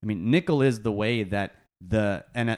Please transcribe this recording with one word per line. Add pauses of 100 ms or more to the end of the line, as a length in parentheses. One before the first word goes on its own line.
I
mean,
nickel
is
the
way
that (240)
the (100)
N-,